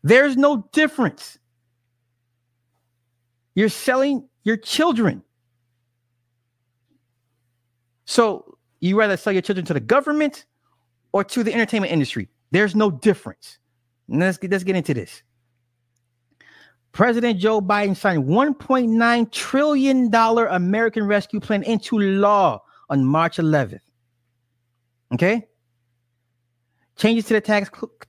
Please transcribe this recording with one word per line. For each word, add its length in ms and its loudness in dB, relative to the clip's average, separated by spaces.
There's 300 4
no 340 2
difference. 640 -2
You're 140 2
selling 580 -2
your 140 -2
children. 640 -2
So 500 0
you 180 0
rather 200 2
sell 160 -2
your 80 0
children 240 -4
to 80 -4
the 60 -2
government 680 -2
or 120 -2
to 200 -4
the 80 -2
entertainment 400 -2
industry? 380 -4
There's 220 0
no 160 2
difference. 680 -4
And 120 -2
let's 180 0
get, 120 -8
let's 140 -2
get 120 -2
into 180 -4
this. 280 -10
President 460 2
Joe 220 2
Biden 340 0
signed 320 0
one 280 2
point 340 -2
nine 400 2
trillion 800 0
dollar 380 2
American 600 -2
Rescue 320 -2
Plan 260 -4
into 340 -2
law 640 2
on 160 2
March 340 0
eleventh. 440 -2
Okay? 340 -2
Changes 300 0
to 80 0
the 60 2
tax 280 -2
co-, 240 -16